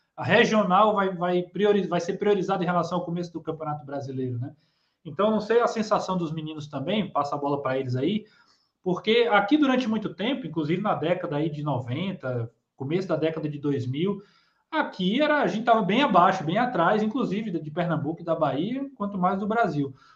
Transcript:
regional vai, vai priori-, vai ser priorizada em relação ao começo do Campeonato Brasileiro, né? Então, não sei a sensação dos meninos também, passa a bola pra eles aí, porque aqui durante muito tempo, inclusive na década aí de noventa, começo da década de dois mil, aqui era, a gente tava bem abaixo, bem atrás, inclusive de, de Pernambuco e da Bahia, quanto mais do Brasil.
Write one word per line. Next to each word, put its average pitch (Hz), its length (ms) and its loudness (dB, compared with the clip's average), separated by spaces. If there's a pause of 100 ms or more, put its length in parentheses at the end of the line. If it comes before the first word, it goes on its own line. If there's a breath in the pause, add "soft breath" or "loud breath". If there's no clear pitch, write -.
(180)
regional 202 760 4
vai, 190 200 0
vai 180 280 0
priori-, 196 460 2
vai 175 120 0
ser 180 140 -4
priorizada 190 500 0
em 160 40 0
relação 175 320 0
ao - 60 -4
começo 170 280 -6
do 156 80 -10
Campeonato 151 440 -8
Brasileiro, 131 540 -6
né? 143 140 -8 (500)
Então, 196 280 0
não 214 100 0
sei 226 200 2
a 226 60 4
sensação 190 500 -2
dos 160 140 -2
meninos 156 360 -8
também, 165 420 -2
passa 143 260 -2
a - 20 -6
bola 143 240 -2
pra 131 160 -2
eles 127 180 -4
aí, 180 300 -2 (580 soft breath)
porque 220 480 2
aqui 208 260 4
durante 262 300 2
muito 214 260 -4
tempo, 240 320 -4
inclusive 160 360 -2
na 202 120 0
década 160 440 0
aí 156 120 0
de 147 140 -6
noventa, 127 880 -4 (240)
começo 165 320 -2
da 180 80 2
década 156 340 -2
de 143 80 -8
dois 135 300 -2
mil, 170 340 -2 (480 loud breath)
aqui 285 520 0
era, 294 200 4
a 208 60 2
gente 214 160 -2
tava 226 180 6
bem 208 220 2
abaixo, 190 400 4
bem 165 140 -2
atrás, 208 440 2
inclusive 214 500 -2
de, 165 100 -4
de 156 100 -10
Pernambuco 160 500 -2
e 170 40 -14
da 165 100 0
Bahia, 180 500 -2 (100)
quanto 202 220 -6
mais 190 220 0
do 214 80 -4
Brasil. 165 460 0 (220 soft breath)